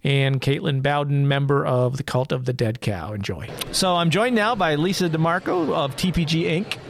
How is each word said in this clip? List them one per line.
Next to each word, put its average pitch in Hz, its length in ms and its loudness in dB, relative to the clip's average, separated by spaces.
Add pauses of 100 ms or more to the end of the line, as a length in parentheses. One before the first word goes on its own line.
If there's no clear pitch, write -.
and 135 360 2
Caitlin 139 420 0
Bowden, 143 440 2
member 139 380 2
of 123 320 2
the - 60 -4
Cult 131 300 -2
of 127 120 -4
the 123 80 -2
Dead 120 280 -2
Cow. 98 320 -4
Enjoy. 101 360 -6 (220)
So 180 240 0
I'm 170 160 2
joined 226 240 2
now 226 220 2
by 165 180 2
Lisa 175 340 0
DeMarco 175 640 0
of 143 240 -2
T 185 140 0
P 170 140 0
G 160 200 0
Inc. 175 340 -2 (120)